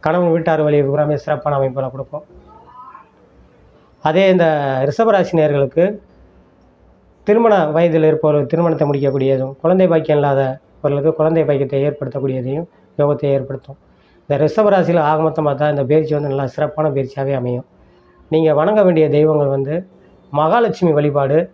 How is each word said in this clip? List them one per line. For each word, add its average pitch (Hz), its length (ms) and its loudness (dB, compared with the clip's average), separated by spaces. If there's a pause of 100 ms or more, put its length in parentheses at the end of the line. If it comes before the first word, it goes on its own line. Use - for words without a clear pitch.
கணவன் 170 300 0
வீட்டார் 165 300 0
வழி 147 200 2
புறமே 147 320 0
சிறப்பான 147 420 -4
அமைப்புகளை 135 340 -4
கொடுக்கும். 139 340 -14 (1800)
அதே 160 240 2
இந்த 180 180 4 (400)
ரிஷபராசி 196 500 0
நேயர்களுக்கு 147 480 2 (1400)
திருமண 220 280 4 (220)
வயதில் 160 340 2
இருப்பவர்கள் 151 400 0
திருமணத்தை 160 360 0
முடிக்கக்கூடியதும், 135 680 -2
குழந்தை 185 320 2
பாக்கியம் 156 300 2
இல்லாதவர்களுக்கு 143 920 -2
குழந்தை 160 320 0
பாக்கியத்தை 139 420 -2
ஏற்படுத்தக்கூடியதையும் 139 800 -6 (320)
யோகத்தை 143 380 0
ஏற்படுத்தும். 139 420 -10 (420)
இந்த - 220 -4
ரிஷபராசியில் 175 580 2
ஆகமொத்தமாக 151 540 0
தான் 147 200 -2
இந்த 143 100 -2
பயிற்சி 151 300 0
வந்து 147 180 -4
நல்லா 139 140 -4
சிறப்பான 147 440 -4
பயிற்சியாகவே 135 440 -4
அமையும். 123 320 -6 (640)
நீங்க 160 240 2
வணங்க 202 280 2
வேண்டிய 160 260 4
தெய்வங்கள் 147 480 2
வந்து 135 180 -4 (580)
மகாலட்சுமி 175 600 0
வழிபாடு 147 480 0 (140)